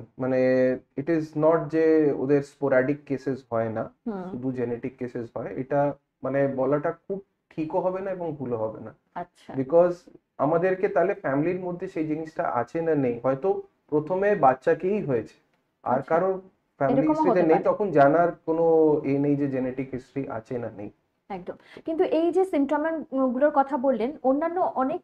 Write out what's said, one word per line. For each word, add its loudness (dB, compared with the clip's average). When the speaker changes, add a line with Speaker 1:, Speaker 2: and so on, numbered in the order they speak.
Speaker 1:
মানে, 0
it -6
is 0
not 4
যে 2
ওদের 2
স্পোরাডিক 0
কেসেস -6
হয় 0
না, -4
Speaker 2:
হুম। -8
Speaker 1:
শুধু -6
জেনেটিক -6
কেসেস -8
হয়, -8
এটা, -2
মানে, 0
বলাটা 0
খুব -10
ঠিকও -4
হবে -2
না -6
এবং -8
ভুলও -6
হবে -6
না। -16
Speaker 2:
আচ্ছা। -14
Speaker 1:
Because 4
আমাদেরকে 2
তাহলে 2
ফ্যামিলির -2
মধ্যে -8
সেই -4
জিনিসটা -6
আছে -2
না 0
নেই, 0
হয়তো 0
প্রথমে 0
বাচ্চাকেই 2
হয়েছে, -2
আর 0
Speaker 2:
আচ্ছা। -2
Speaker 1:
কারোর 0
ফ্যামিলি 2
Speaker 2:
এরকমও 2
Speaker 1:
হিস্ট্রিতে 2
Speaker 2:
হতে 4
Speaker 1:
নেই, 6
Speaker 2:
পারে। -2
Speaker 1:
তখন 0
জানার 6
কোনো 0
এ 0
নেই 2
যে -2
জেনেটিক -4
হিস্ট্রি -8
আছে -8
না -8
নেই। -12
Speaker 2:
একদম। -12
কিন্তু 0
এই 2
যে 2
সিমটম 0
গুলোর 2
কথা 2
বললেন, 0
অন্যান্য 0
অনেক -2